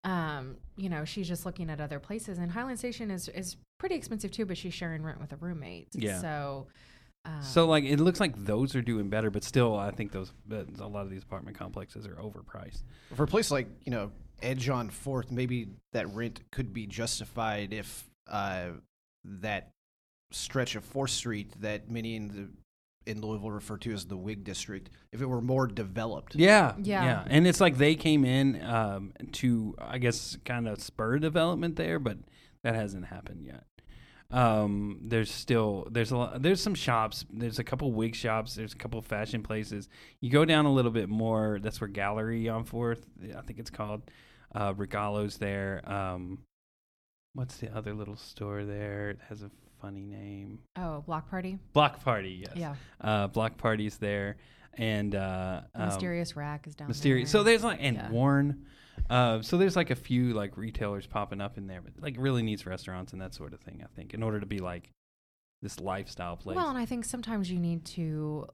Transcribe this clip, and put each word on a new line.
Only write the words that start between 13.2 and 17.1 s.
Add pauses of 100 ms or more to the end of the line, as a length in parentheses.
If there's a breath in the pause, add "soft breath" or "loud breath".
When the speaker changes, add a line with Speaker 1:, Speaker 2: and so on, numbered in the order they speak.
Speaker 3:
a
place
like, (160)
you
know, (320)
Edge
on
Fourth,
maybe (240)
that
rent (100)
could
be
justified